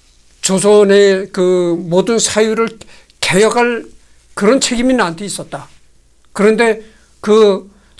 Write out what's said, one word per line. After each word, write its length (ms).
조선의 920
그 420
모든 320
사유를 600
개혁할 640
그런 260
책임이 320
나한테 320
있었다. 440
그런데 480
그 500